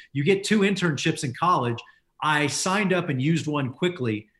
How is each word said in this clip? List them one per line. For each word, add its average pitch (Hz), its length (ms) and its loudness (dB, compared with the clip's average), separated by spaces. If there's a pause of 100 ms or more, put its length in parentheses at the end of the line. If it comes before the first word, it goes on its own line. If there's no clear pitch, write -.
(120)
you 139 100 -2
get 196 220 2
two 214 160 2
internships 175 640 0
in 127 100 -4
college. 131 480 0 (400)
I 147 240 2
signed 190 460 0
up 175 160 0
and 131 120 -2
used 147 280 0
one 143 240 -2
quickly. 123 560 -4 (120)